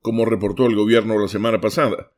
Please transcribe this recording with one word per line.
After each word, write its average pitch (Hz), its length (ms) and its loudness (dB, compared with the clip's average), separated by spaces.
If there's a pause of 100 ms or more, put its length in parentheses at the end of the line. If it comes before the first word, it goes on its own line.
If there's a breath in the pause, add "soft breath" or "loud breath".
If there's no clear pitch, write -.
como 113 240 -2
reportó 110 420 0
el 117 80 2
gobierno 110 440 2
la 101 100 0
semana 107 320 -2
pasada. 113 580 -2